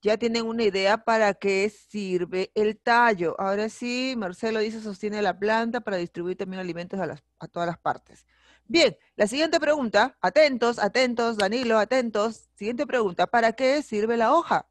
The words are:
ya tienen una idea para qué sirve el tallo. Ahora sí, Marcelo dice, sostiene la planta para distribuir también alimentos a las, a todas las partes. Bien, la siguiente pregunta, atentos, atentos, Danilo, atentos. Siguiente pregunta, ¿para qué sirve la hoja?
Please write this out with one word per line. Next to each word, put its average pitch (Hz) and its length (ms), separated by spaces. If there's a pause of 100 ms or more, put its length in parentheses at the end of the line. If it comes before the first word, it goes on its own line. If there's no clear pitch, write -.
ya 214 160
tienen 226 280
una 226 180
idea 196 400
para 220 300
qué 196 360
sirve 185 840
el 214 220
tallo. 233 640
Ahora 202 300
sí, 247 480
Marcelo 220 420
dice, 220 220
sostiene 208 400
la 185 180
planta 226 420
para 202 160
distribuir 175 400
también 185 220
alimentos 180 400
a 180 80
las, - 160 (160)
a 160 80
todas 170 200
las 170 100
partes. - 480 (420)
Bien, 262 300 (180)
la 202 120
siguiente 311 320
pregunta, 262 600
atentos, 240 580
atentos, 233 580
Danilo, 220 420
atentos. 220 760
Siguiente 233 320
pregunta, 196 400
¿para 226 260
qué 262 300
sirve 220 340
la 233 160
hoja? 302 380